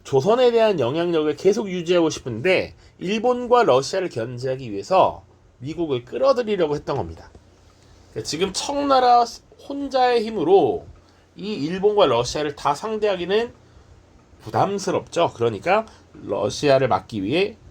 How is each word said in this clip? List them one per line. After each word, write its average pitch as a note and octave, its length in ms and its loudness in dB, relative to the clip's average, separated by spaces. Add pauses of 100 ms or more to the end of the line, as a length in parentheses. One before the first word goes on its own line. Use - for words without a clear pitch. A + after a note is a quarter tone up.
조선에 A3+ 480 2
대한 A3 260 2
영향력을 D3+ 560 0
계속 G3+ 360 0
유지하고 F3 380 0
싶은데, B2+ 640 -2 (240)
일본과 A#3+ 680 0
러시아를 D#3+ 440 2
견제하기 B2+ 600 -8
위해서 G2 540 2 (340)
미국을 D3 460 -6
끌어들이려고 A3+ 720 0
했던 D3 200 -6
겁니다. E2 340 -10 (800)
그러니까 G#2+ 180 -10
지금 F#3 240 -4
청나라 C4 720 2 (440)
혼자의 B3+ 560 0
힘으로 E3+ 640 2 (500)
이 F#3+ 180 -8
일본과 F#3+ 520 2
러시아를 C#3+ 500 0
다 C#3+ 180 0
상대하기는 G#3 800 -2 (880)
부담스럽죠. E3+ 920 -2
그러니까 A#2+ 520 -2 (260)
러시아를 A2+ 760 0
막기 G2+ 340 -2
위해 F3 340 -2 (140)